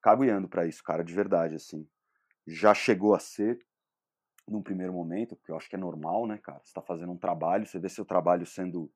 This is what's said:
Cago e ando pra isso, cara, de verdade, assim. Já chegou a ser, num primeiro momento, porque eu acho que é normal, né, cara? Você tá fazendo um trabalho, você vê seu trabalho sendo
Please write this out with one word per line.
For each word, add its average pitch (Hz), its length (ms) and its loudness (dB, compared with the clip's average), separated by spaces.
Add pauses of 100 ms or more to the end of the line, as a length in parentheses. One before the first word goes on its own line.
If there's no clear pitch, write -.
Cago 117 220 6
e 127 60 4
ando 95 180 0
pra 87 180 0
isso, 80 160 -6
cara, 82 220 -2
de 82 100 -10
verdade, 90 400 2
assim. 78 320 -12 (600)
Já 82 280 6
chegou 101 400 4
a 90 40 4
ser, 113 400 -2 (880)
num 104 140 -6
primeiro 92 300 -6
momento, 90 440 -6
porque - 160 -12
eu 80 40 -6
acho - 120 -12
que - 80 -10
é - 20 -6
normal, 87 480 -4
né, 107 120 -6
cara? 69 260 -16
Você - 80 -20
tá - 100 -10
fazendo 87 300 -8
um 87 60 -10
trabalho, 87 480 0
você - 120 -10
vê 90 100 -6
seu 98 160 -10
trabalho 87 420 2
sendo 87 500 -8